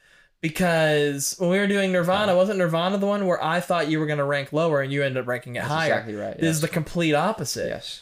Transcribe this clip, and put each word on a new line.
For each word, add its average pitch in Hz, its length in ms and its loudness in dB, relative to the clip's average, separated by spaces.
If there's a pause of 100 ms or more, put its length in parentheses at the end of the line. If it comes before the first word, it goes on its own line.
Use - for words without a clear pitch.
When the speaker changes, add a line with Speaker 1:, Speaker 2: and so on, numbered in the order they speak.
(400)
Speaker 1:
Because 156 1000 0
when 175 140 0
we 190 80 2
were 202 80 2
doing 196 240 0
Nirvana, 185 400 2
Speaker 2:
Yeah. 180 60 4
Speaker 1:
wasn't 196 200 2
Nirvana 175 400 0
the 196 80 0
one 202 220 0
where 175 160 0
I 160 160 0
thought 175 300 0
you 156 100 2
were 156 80 0
gonna 147 180 0
rank 139 260 -2
lower 151 300 2
and 135 100 -4
you 143 120 0
ended 131 180 0
up 120 60 -6
ranking 123 280 -6
it 123 40 -4
Speaker 2:
That's - 120 -4
Speaker 1:
higher? 156 200 0
Speaker 2:
exactly 110 240 -2
right, 104 200 -6
Speaker 1:
This 160 200 0
is - 20 -
Speaker 2:
yes. 151 40 -4
Speaker 1:
the 165 80 2
complete 165 440 0
opposite. 147 560 -2
Speaker 2:
Yes. - 320 -10